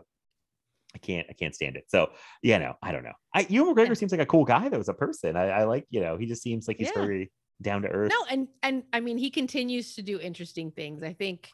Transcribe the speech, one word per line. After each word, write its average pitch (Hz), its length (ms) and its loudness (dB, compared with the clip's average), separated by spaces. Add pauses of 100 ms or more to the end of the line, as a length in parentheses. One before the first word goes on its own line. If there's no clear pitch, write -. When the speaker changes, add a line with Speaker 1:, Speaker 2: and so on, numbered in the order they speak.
(920)
Speaker 1:
I - 60 -14
can't, 87 320 -4
I - 20 -18
can't - 220 -6
stand 67 220 -6
it. - 100 -16
So, 87 240 4 (320)
yeah, 110 160 6
no, 65 240 -4
I 90 80 -4
don't 65 120 -6
know. 58 100 -14 (200)
I, 185 160 2
Ewan 294 240 4
McGregor 226 140 6
Speaker 2:
Yeah. 247 80 2
Speaker 1:
seems 190 160 -2
like 170 100 2
a 143 60 2
cool 160 180 6
guy, 170 240 4
though, 180 100 -2
as 104 100 -4
a 98 40 0
person. 143 420 -2
I, 92 120 2
I 101 160 2
like, 120 260 0
you 113 120 -2
know, 82 160 -2
he 113 100 -4
just 117 160 -8
seems 113 240 -4
like 110 100 -4
he's - 180 -2
Speaker 2:
Yeah. 101 60 0
Speaker 1:
very 98 300 -2 (300)
down 101 220 -2
to 95 40 0
earth. 101 240 0
Speaker 2:
No, 466 180 0
and, 269 200 -2 (140)
and 269 280 0
I 233 80 0
mean, 233 180 -2
he 262 120 -2
continues 247 640 -4
to 220 60 -14
do 196 180 -6
interesting 165 520 -10
things. 151 320 -10
I 160 100 -8
think, 185 400 -8